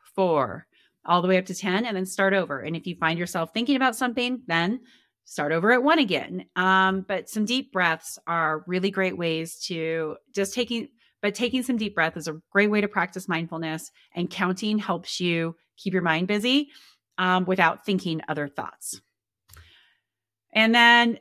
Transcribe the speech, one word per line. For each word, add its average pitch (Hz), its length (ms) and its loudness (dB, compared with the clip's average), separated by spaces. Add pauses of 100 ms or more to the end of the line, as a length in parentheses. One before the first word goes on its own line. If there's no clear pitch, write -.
(160)
four, 165 520 0 (380)
all 175 160 4
the 180 60 0
way 185 100 4
up 185 80 -2
to 185 100 -10
ten, 202 300 -2
and 220 100 -6
then 185 100 -4
start 196 280 0
over. 143 260 -2
And 151 160 -6
if 165 120 -10
you 170 80 -6
find 165 220 0
yourself 170 360 -4
thinking 240 220 0
about 247 200 0
something, 247 520 -4
then 170 340 0 (440)
start 147 260 -4
over 170 200 2
at 247 120 4
one 320 160 4
again. 185 460 -2 (100)
Um, 190 520 4
but 185 220 -6
some 214 160 -2
deep 254 260 -4
breaths 170 460 -2 (100)
are 160 380 0
really 185 260 -2
great 190 260 -2
ways 165 480 -4
to 160 500 -4 (180)
just 196 200 -4
taking, 233 360 -4 (340)
but 208 100 -2
taking 247 300 -2
some 247 140 -2
deep 208 180 -4
breath 165 220 0
is 160 100 -8
a 156 120 -8 (120)
great 208 180 4
way 208 120 2
to 208 60 0
practice 185 400 -4
mindfulness, 165 640 -6 (220)
and 175 160 -4
counting 196 480 -2
helps 180 420 -4
you 165 360 -2 (200)
keep 180 180 -6
your 185 100 0
mind 170 240 2
busy, 247 420 0 (480)
um, 185 280 2
without 180 380 2
thinking 180 440 -2
other 147 200 -4
thoughts. - 540 -12 (1500)
And 226 220 4
then 233 460 8